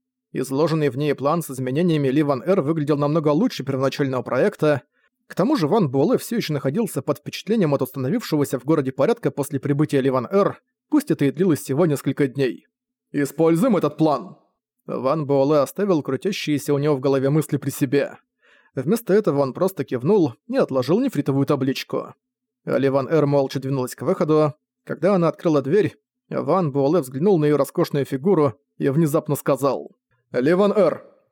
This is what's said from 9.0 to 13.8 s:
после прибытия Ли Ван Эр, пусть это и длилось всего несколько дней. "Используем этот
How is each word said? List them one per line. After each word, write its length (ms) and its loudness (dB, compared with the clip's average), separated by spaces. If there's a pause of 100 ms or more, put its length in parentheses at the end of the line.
после 300 -6
прибытия 400 0
Ли 100 2
Ван 200 -2
Эр, 300 0 (280)
пусть 220 0
это 160 2
и 40 2
длилось 300 2
всего 260 0
несколько 400 0
дней. 400 -2 (460)
"Используем 640 2
этот 220 -2